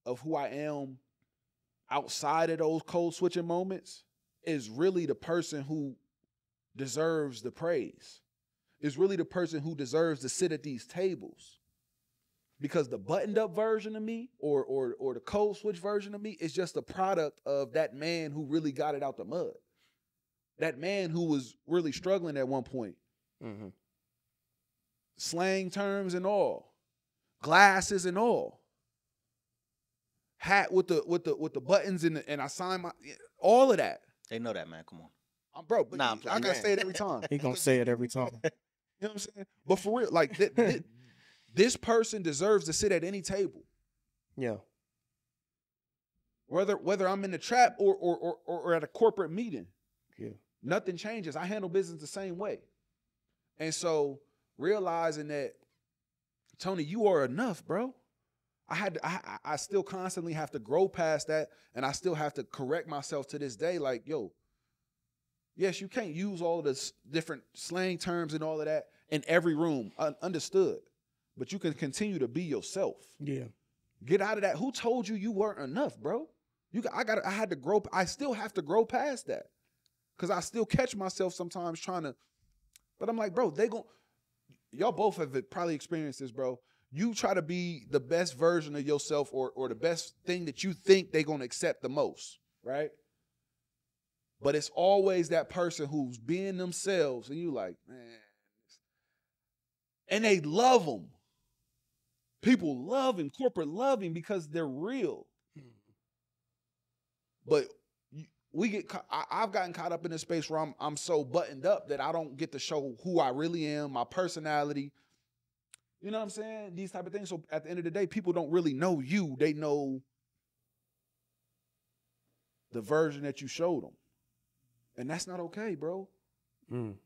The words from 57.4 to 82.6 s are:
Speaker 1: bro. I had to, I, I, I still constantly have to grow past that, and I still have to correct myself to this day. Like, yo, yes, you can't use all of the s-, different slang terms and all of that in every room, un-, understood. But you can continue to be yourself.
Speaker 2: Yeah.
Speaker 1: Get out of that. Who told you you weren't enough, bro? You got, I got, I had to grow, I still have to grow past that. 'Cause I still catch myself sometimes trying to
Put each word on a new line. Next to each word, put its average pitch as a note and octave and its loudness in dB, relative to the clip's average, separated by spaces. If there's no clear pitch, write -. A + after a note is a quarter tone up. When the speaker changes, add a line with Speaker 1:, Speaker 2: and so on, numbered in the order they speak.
Speaker 1:
bro. A#3+ -4
I - -6
had F#3 -2
to, - -6
I, F3 -6
I, - -10
I - 0
still G3 -2
constantly F#3 -6
have D3+ -6
to C#3+ -6
grow C#3+ 2
past D#3+ 0
that, D#3 0
and B2+ -4
I C#3 -2
still F3 -2
have D3+ -2
to B2+ -8
correct D#3 -4
myself C#3+ -6
to D3 -8
this C3+ -6
day. E3+ -2
Like, C3 -2
yo, C3 -6
yes, F3 0
you G3 -10
can't F#3+ -4
use F#3 -4
all E3+ 0
of - -4
the C#3+ 2
s-, - -4
different D#3 -4
slang F3+ -2
terms E3+ -2
and D#3 -4
all D#3 -2
of D3+ -2
that D#3 0
in D3+ 0
every E3 4
room, D3 0
un-, D3+ -2
understood. F3 2
But C3 -8
you G3 -6
can E3 -2
continue F3 -2
to B2+ 2
be C#3 -4
yourself. D#3 -4
Speaker 2:
Yeah. C3+ -6
Speaker 1:
Get F3 4
out G#3+ 0
of G3 -2
that. F#3+ 2
Who B3+ -2
told A#3 0
you G#3+ -4
you G#3 -2
weren't G#3 0
enough, D3 -4
bro? G#3 -4
You A3 -4
got, - -4
I B3+ -2
got, D#4+ 0
I F#3+ 0
had G3+ -2
to D#3+ -4
grow, F#3 2
I F#3 2
still C4+ -4
have G#3+ -6
to F3+ -2
grow F#3+ 4
past B3+ -2
that. - -6
'Cause F3 -4
I B3 0
still A3 -2
catch B3+ 2
myself F#3+ -2
sometimes F3 -6
trying F3+ -6
to C#3+ -6